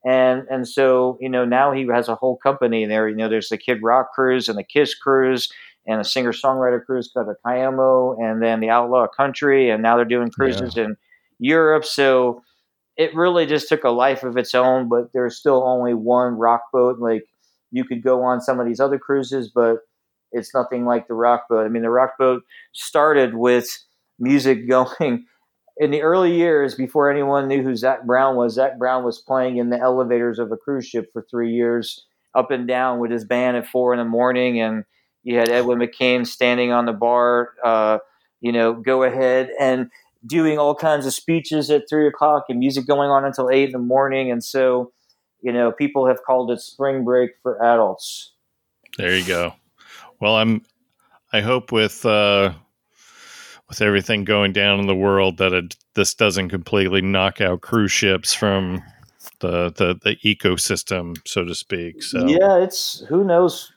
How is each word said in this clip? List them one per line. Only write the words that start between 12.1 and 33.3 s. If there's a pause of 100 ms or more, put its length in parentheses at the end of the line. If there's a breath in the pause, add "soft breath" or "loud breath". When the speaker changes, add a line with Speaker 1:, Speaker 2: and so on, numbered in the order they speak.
Speaker 1:
it
really
just
took
a
life
of
its
own,
but
there's
still
only
one
rock
boat.
Like, (480)
you
could
go
on
some
of
these
other
cruises,
but (540)
it's
nothing
like
the
rock
boat.
I
mean,
the
rock
boat (320 loud breath)
started
with (340)
music
<laughs>
going (540 soft breath)
in
the
early
years
before
anyone
knew
who
Zac
Brown
was.
Zac
Brown
was
playing
in
the
elevators
of
a
cruise
ship
for
three
years, (300)
up
and
down
with
his
band